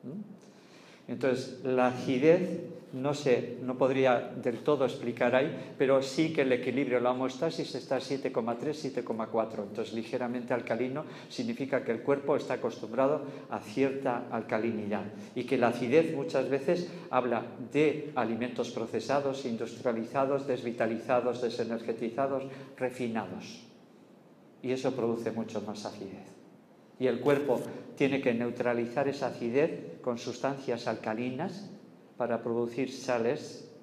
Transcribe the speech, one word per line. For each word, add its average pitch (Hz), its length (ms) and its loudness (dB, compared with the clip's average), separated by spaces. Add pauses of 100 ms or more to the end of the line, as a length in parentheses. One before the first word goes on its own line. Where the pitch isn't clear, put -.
¿Mm? - 1080 -14
Entonces, 123 540 0
la 127 220 6
acidez, 151 760 4 (320)
no 135 200 0
sé, 120 500 2
no 127 140 -4
podría 131 420 6
del - 400 -4
todo 139 260 4
explicar 120 500 2
ahí, - 420 2
pero 135 240 6
sí 160 300 0
que 147 120 2
el 131 80 4
equilibrio, 123 480 2
la 123 120 4
homeostasis 131 640 -2
está 127 240 0
siete 135 320 -2
coma 120 260 0
tres, 147 220 -2
siete 127 240 -4
coma 110 240 -4
cuatro, 110 360 0
entonces 104 300 -4
ligeramente 120 600 -2
alcalino 127 500 -2 (240)
significa 131 560 -2
que - 80 -2
el 113 100 0
cuerpo 139 340 2
está 127 200 0
acostumbrado 131 680 0 (260)
a 110 100 -4
cierta 131 720 0
alcalinidad 107 720 0 (320)
y 127 100 -2
que 131 120 2
la 117 120 6
acidez 151 460 4
muchas 135 340 0
veces 170 400 2 (200)
habla 120 360 2 (280)
de 147 420 2
alimentos 117 560 -2
procesados, 135 720 -2
industrializados, 123 1040 0
desvitalizados, 120 920 0
desenergetizados, 120 1000 -2 (340)
refinados. 113 880 -4 (960)
Y 127 100 -2
eso 131 240 0
produce 113 360 0
mucho 107 300 -4
más 104 240 -8
acidez. 98 420 -10 (720)
Y 127 80 2
el 117 120 2
cuerpo 139 400 4 (360)
tiene 139 260 4
que 127 120 4
neutralizar 120 720 0
esa 139 200 -2
acidez 123 760 0
con 120 160 -2
sustancias 127 680 -2
alcalinas 127 800 -4 (480)
para 117 280 0
producir 120 480 0
sales - 760 -2 (160)